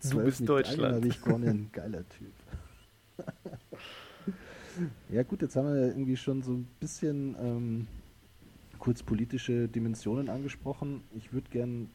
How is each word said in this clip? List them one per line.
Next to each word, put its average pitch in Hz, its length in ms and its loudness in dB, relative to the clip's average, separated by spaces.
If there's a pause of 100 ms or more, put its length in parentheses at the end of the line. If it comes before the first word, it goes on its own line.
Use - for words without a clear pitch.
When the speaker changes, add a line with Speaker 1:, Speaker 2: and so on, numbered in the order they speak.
Speaker 1:
zwölf 131 260 2
Speaker 2:
bist 131 160 2
Speaker 1:
Medaillen 131 240 6
Speaker 2:
Deutschland. 127 300 2
Speaker 1:
hab 113 100 2
ich 120 160 0
gewonnen. 113 500 2
Geiler 90 380 -6
Typ. 101 220 -16 (920)
<laughs> - 320 -10 (1500)
Ja 113 140 4
gut, - 180 -2
jetzt 139 140 -2
haben 143 180 4
wir 135 140 6
irgendwie 131 280 2
schon 135 260 0
so 127 100 -2
ein 123 160 -2 (100)
bisschen, 143 600 -2
ähm, 120 460 0 (920)
kurz - 240 2
politische 117 640 2
Dimensionen 113 640 0
angesprochen. 139 760 -4 (140)
Ich 113 160 -10
würd 131 180 -4
gern 120 440 -2